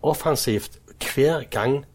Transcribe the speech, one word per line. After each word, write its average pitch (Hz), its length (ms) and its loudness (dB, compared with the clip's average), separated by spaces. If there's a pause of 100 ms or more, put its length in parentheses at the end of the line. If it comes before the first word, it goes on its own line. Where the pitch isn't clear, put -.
offensivt - 760 0 (200)
hver 147 520 0
gang 131 340 0 (100)